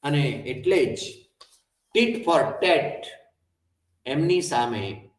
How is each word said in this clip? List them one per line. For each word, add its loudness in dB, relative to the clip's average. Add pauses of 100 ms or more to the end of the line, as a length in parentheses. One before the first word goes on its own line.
અને 2
એટલે 0
જ -4 (920)
tit 2
for 2
tat 0 (1000)
એમની 2
સામે -4